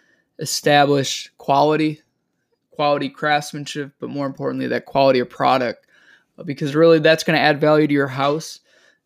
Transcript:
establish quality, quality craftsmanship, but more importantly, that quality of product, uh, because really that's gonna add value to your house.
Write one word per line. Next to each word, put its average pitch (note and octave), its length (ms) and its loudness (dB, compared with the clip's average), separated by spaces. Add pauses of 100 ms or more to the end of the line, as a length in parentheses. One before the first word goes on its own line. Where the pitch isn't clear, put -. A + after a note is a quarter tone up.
(400)
establish C#3+ 1000 0
quality, D3+ 640 0 (720)
quality C#3+ 380 -2
craftsmanship, D3 880 -6
but B2 100 -12
more C#3 160 -8
importantly, C3+ 400 -8
that A#2+ 200 -6
quality C3+ 340 2
of A#2+ 100 -6
product, B2+ 560 -2 (500)
uh, - 60 -20
because C#3+ 320 -8
really E3 240 6
that's D#3+ 240 2
gonna D#3+ 160 0
add C#3+ 220 0
value D3+ 260 4
to C#3+ 80 -2
your C#3 140 0
house. C#3+ 500 -4 (480)